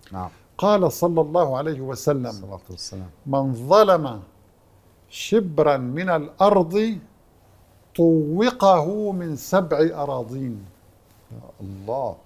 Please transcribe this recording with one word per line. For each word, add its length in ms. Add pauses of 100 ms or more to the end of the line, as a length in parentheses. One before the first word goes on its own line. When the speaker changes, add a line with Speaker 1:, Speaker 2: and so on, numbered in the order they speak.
(120)
Speaker 1:
نعم. 160 (300)
Speaker 2:
قال 340
صلى 280
الله 360
عليه 240
وسلم: 460
Speaker 1:
الصلاة 340 (100)
والسلام. 400 (160)
Speaker 2:
"من 280 (140)
ظلم 520 (880)
شبرا 680
من 340
الأرض 880 (960)
طوقه 1160
من 240
سبع 680
أراضين". 600 (680)
Speaker 1:
يا 60 (220)
الله. 640